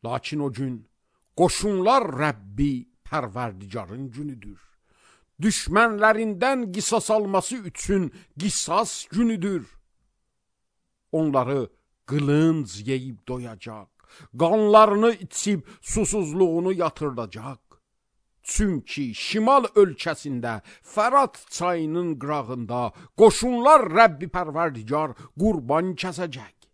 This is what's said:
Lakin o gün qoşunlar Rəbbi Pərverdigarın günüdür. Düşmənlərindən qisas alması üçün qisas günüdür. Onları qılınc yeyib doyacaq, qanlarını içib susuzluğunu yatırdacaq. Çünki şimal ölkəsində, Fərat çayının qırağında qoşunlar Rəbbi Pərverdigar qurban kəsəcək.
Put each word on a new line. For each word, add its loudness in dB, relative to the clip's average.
Lakin -6
o -4
gün -8
qoşunlar 2
Rəbbi -2
Pərverdigarın -8
günüdür. -14
Düşmənlərindən 0
qisas -2
alması -2
üçün -4
qisas -4
günüdür. -2
Onları 2
qılınc 2
yeyib -6
doyacaq, -12
qanlarını 6
içib -4
susuzluğunu 0
yatırdacaq. -6
Çünki -4
şimal 2
ölkəsində, 0
Fərat 2
çayının -4
qırağında -6
qoşunlar 6
Rəbbi 4
Pərverdigar -4
qurban 0
kəsəcək. -10